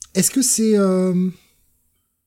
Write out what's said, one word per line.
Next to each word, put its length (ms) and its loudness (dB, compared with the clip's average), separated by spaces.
est-ce 160 0
que 120 -2
c'est, 340 0
euh... 540 0